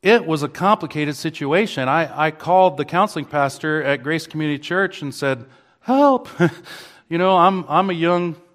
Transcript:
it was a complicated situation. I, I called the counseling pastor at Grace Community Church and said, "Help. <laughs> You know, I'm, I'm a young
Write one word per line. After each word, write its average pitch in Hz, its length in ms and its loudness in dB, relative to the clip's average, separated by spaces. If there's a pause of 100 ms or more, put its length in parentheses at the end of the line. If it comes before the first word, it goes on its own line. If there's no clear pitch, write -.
it 208 240 4
was 156 160 -2
a 147 60 -4
complicated 151 640 -2
situation. 151 720 -4
I, 151 380 0
I 156 40 0
called 175 480 2
the 147 80 -2
counseling 170 400 -2
pastor 151 560 -2
at 139 200 -2
Grace 156 240 -4
Community 151 320 -4
Church 185 440 -4
and 139 120 -10
said, 131 300 -4 (360)
"Help. 262 540 2
<laughs> - 40 -20 (720)
You 165 60 -4
know, 185 220 4
I'm, 185 300 4
I'm 180 200 2
a 185 60 -2
young 170 420 0 (180)